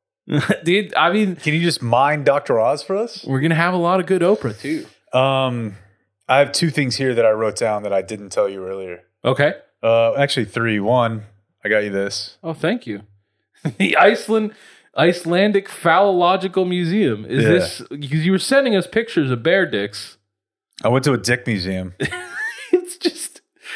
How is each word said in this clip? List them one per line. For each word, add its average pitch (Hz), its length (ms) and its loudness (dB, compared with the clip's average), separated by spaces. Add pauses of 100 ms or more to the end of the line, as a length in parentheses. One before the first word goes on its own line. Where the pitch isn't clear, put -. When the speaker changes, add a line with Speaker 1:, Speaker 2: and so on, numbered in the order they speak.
(280)
Speaker 1:
<laughs> 151 380 0
Dude, 185 300 2
I 170 180 4
mean, 202 240 0
Speaker 2:
Can 151 160 -2
you 165 80 0
just 170 200 0
mine 135 440 2
Doctor 139 340 2
Oz 135 240 0
for 190 140 -4
us? 233 280 -6
Speaker 1:
we're 135 140 -2
gonna 160 160 0
have 170 180 2
a 185 40 -2
lot 180 240 2
of 175 40 -8
good 185 160 0
Oprah 170 380 0
too. 147 260 -6 (320)
Speaker 2:
Um, 127 600 0 (500)
I 131 120 4
have 143 120 4
two - 180 0
things 135 280 -2
here 131 180 0
that 117 100 4
I 110 60 6
wrote 107 240 -2
down 107 280 -2
that 98 100 -4
I 98 80 2
didn't 101 300 -10
tell 101 180 0
you 95 180 -10
earlier. 95 360 -10 (200)
Speaker 1:
Okay. 143 300 2 (280)
Speaker 2:
Uh, 113 340 2
actually 139 300 0
three. 113 360 -2
One, 113 420 0 (400)
I 104 60 -4
got 107 160 2
you 104 60 -6
this. 98 520 -6
Speaker 1:
Oh, 165 100 -8
thank 202 320 -4
you. 104 180 -10 (600)
<laughs> 135 140 -6
The - 180 0
Iceland, 214 580 2 (440)
Icelandic 185 720 2
Phallological 185 1000 2
Museum. 175 580 0
Is 127 180 0
Speaker 2:
Yeah. - 60 6
Speaker 1:
this, - 400 2
'cause 147 360 -4
you 185 80 2
were 190 60 4
sending 269 360 2
us 190 100 0
pictures 170 460 -2
of 117 120 -2
bear 180 220 4
dicks. 104 520 -6 (680)
Speaker 2:
I 113 60 2
went 127 160 2
to 147 80 4
a 120 40 2
dick 120 300 -2
museum. 92 520 -4
Speaker 1:
<laughs> - 40 -6 (680)
It's - 240 -4
just - 440 -8 (340)